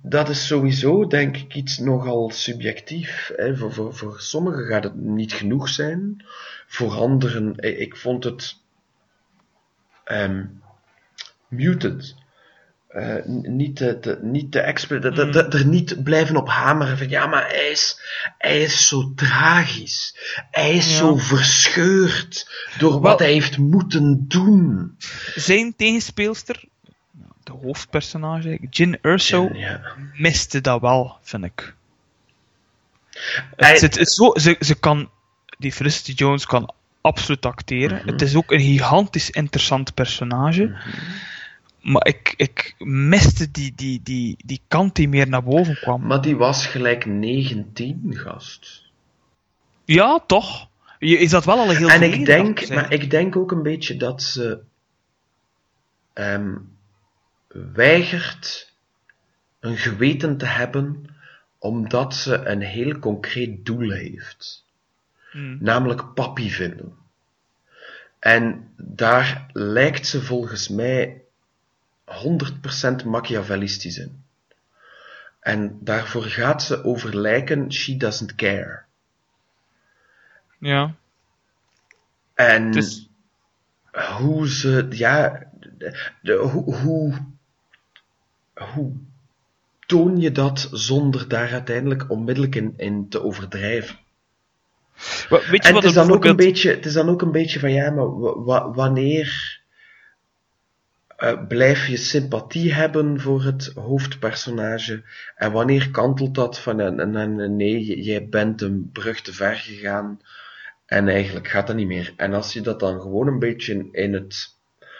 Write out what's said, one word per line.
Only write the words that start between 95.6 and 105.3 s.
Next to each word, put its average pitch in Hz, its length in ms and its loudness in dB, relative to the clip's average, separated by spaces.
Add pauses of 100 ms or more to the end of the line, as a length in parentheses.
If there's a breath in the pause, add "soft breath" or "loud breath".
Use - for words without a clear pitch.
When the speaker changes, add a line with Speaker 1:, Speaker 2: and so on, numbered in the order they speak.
Speaker 2:
je - 60 6
Speaker 1:
En 180 60 8
Speaker 2:
wat 208 80 6
Speaker 1:
het - 20 6
is - 0 -
Speaker 2:
het 175 100 8
Speaker 1:
dan 165 100 8
ook 180 100 6
een 202 60 6
Speaker 2:
bijvoorbeeld 165 160 6
Speaker 1:
beetje, 185 340 6
het - 160 -2
is 156 60 -6
dan 160 160 2
ook 175 140 2
een 170 100 0
beetje 156 280 0
van, 135 120 0
ja, 143 180 0
maar 135 300 -2
wa-, 117 240 -2
wa-, 120 280 0
wanneer, 135 880 -2 (1600 soft breath)
eh, 117 320 -4
blijf 131 380 4
je 127 100 -2
sympathie 147 760 -2
hebben 151 480 0
voor 135 240 0
het 135 300 -4
hoofdpersonage 110 1300 -4 (340 loud breath)